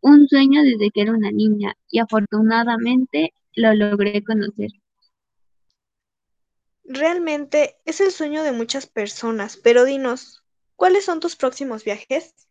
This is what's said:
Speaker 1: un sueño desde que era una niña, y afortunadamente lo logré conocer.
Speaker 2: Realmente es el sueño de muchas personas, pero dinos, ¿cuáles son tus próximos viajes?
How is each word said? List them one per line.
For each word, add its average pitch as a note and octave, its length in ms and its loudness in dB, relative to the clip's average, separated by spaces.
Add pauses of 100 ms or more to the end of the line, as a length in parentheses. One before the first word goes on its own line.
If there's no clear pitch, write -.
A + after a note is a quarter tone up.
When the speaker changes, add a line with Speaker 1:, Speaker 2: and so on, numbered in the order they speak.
Speaker 1:
un D4 260 8
sueño C#4 360 4
desde G#3+ 280 2
que G#3 100 -2
era G#3+ 100 0
una G#3+ 200 -2
niña, G#3 440 -2 (140)
y A3+ 100 -2
afortunadamente A#3 1300 -2 (220)
lo A3 180 2
logré G#3 500 0
conocer. G#3 460 -6 (2250)
Speaker 2:
Realmente D4 1000 -4
es D#4+ 160 -6
el G4 100 0
sueño D#4 320 -6
de D4 80 -4
muchas A3+ 340 -8
personas, A3 720 -10
pero A#3+ 260 4
dinos, C4 600 -4 (320)
¿cuáles F#4+ 300 2
son E4+ 140 -4
tus E4+ 160 -8
próximos B3+ 480 -8
viajes? A#3+ 520 -8 (160)